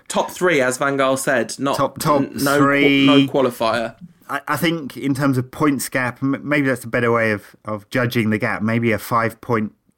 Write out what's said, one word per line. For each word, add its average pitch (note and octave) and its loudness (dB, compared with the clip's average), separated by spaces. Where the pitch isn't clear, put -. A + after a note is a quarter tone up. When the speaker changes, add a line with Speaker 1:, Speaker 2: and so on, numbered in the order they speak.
Speaker 1:
Top - -4
three, F3 0
as B2+ 0
Van C#3 -2
Gaal C3+ 2
said. B2 -2
Not C3 -2
Speaker 2:
Top, C3+ -4
top D3 2
Speaker 1:
n-, - -6
no C#3+ 2
Speaker 2:
three. C#3 4
Speaker 1:
qu-, C#3 6
no C3+ -12
qualifier. A#2+ -2
Speaker 2:
I, C#3 -6
I D3 -2
think E3 -4
in C3+ -2
terms C3+ 0
of B2 -2
points C#3+ 0
gap, B2+ -4
m-, C3+ -2
maybe C#3+ 0
that's B2+ -2
a A#2+ -14
better A#2+ 0
way A2+ 2
of, - -6
of G#2+ -10
judging A#2+ 0
the G#2+ 0
gap. G2+ -2
Maybe A#2 0
a G#2 0
five-point A2+ -2